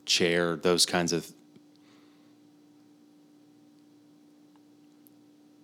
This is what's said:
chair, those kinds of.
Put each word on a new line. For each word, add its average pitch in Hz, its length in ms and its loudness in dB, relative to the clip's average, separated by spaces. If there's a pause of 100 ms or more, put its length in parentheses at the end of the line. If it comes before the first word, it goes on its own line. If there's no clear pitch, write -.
chair, 85 500 0
those 85 300 2
kinds 85 260 -2
of. 82 180 -4 (4000)